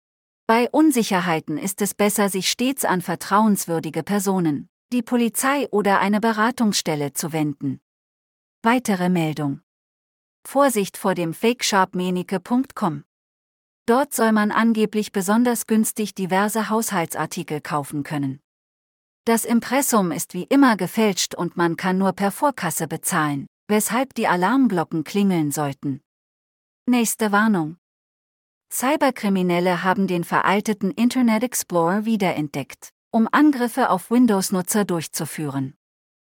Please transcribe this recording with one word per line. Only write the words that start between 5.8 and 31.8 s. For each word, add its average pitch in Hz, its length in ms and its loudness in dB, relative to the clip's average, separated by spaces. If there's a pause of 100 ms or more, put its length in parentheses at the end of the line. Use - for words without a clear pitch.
eine 202 200 0
Beratungsstelle 214 920 0
zu 160 200 -6
wenden. 143 480 -4 (840)
Weitere 220 460 0
Meldung. 156 520 -2 (840)
Vorsicht 247 520 0
vor 185 180 0
dem 165 180 -2
Fake-Shop 214 600 0
menike 180 460 -2
punkt 254 340 -2
com. 151 300 -4 (840)
Dort 269 260 2
soll 226 200 2
man 208 180 2
angeblich 214 600 0
besonders 226 560 0
günstig 220 480 0
diverse 196 520 0
Haushaltsartikel 165 920 -4
kaufen 147 420 -6
können. 139 380 -6 (840)
Das 226 200 2
Impressum 233 640 0
ist - 240 -8
wie 180 80 -6
immer 262 340 4
gefälscht 202 600 -2
und - 200 -6
man 170 200 0
kann 185 200 -2
nur 190 160 2
per 196 200 -2
Vorkasse 175 560 -2
bezahlen, 151 580 -2 (220)
weshalb 214 460 0
die 220 120 -2
Alarmglocken 180 800 2
klingeln 175 480 2
sollten. 143 480 -4 (840)
Nächste 226 440 0
Warnung. 196 460 2 (960)
Cyberkriminelle 190 1120 0
haben 190 240 2
den 175 160 -2
veralteten 196 640 0
Internet 233 540 2
Explorer 185 600 0